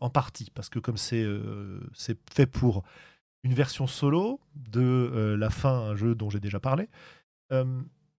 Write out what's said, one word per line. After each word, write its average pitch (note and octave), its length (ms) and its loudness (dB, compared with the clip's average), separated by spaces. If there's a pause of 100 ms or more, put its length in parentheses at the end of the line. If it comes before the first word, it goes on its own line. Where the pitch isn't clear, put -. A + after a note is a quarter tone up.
en B2 80 -2
partie, - 440 0
parce G#2+ 140 -10
que - 120 -4
comme A2+ 180 -4
c'est, A2+ 260 -2
euh, G#2 560 -6 (140)
c'est - 240 -6 (160)
fait C#3 120 6
pour A2 380 2 (600)
une B2+ 100 2
version C3+ 340 0
solo F3 540 0 (140)
de, B2+ 260 -2
euh, B2 560 2
la G#2+ 120 0
fin, - 220 0
un A2 240 0
jeu A#2 200 2
dont G#2+ 140 -4
j'ai G2+ 120 -2
déjà G2+ 180 -4
parlé, D3 300 0 (640)
euh, C3 280 0 (380)